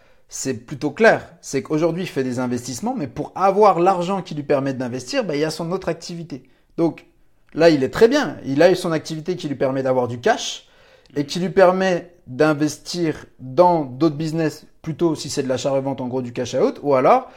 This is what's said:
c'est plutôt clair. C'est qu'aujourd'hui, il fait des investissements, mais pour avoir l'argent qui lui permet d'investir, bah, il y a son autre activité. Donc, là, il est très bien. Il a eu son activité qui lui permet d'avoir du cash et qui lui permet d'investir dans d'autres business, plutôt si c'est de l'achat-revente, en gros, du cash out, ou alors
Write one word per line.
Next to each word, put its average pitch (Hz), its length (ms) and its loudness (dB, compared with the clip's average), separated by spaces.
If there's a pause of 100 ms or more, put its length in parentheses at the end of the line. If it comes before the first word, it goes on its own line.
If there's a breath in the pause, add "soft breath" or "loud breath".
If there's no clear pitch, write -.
(280 soft breath)
c'est - 260 -6
plutôt 143 380 -6
clair. 190 480 2
C'est 135 220 -4
qu'aujourd'hui, 160 420 -2
il 147 40 -6
fait 135 160 -4
des 123 140 -4
investissements, 123 580 -4
mais 143 120 -6
pour - 260 -10
avoir 190 460 4
l'argent 180 420 2
qui - 140 -10
lui 147 80 -6
permet 139 280 2
d'investir, 127 520 -4
bah, 165 100 -4
il 143 60 0
y 151 40 2
a 160 60 -2
son 165 220 -6
autre 185 160 -4
activité. 170 600 -10 (280 soft breath)
Donc, 165 300 -2 (480)
là, 165 160 8
il 139 140 4
est 127 60 0
très 226 180 6
bien. 240 360 0
Il 143 180 2
a 185 80 8
eu 180 60 4
son 180 140 -4
activité 160 460 -6
qui 165 120 -8
lui 139 60 -4
permet 135 280 -2
d'avoir 127 260 2
du 120 120 -8
cash - 460 -2 (480 soft breath)
et 143 120 -2
qui 180 120 -6
lui 175 120 -2
permet 185 640 2 (140)
d'investir 151 1000 -2 (120)
dans 156 460 0
d'autres 139 320 -2
business, 156 500 -6 (160)
plutôt 160 320 -2
si 139 160 -10
c'est 139 120 -4
de 127 60 -4
l'achat-revente, 135 520 -2
en 127 80 -6
gros, 131 140 -4
du 120 100 -10
cash 127 220 -6
out, 196 280 0
ou 139 120 2
alors 185 420 4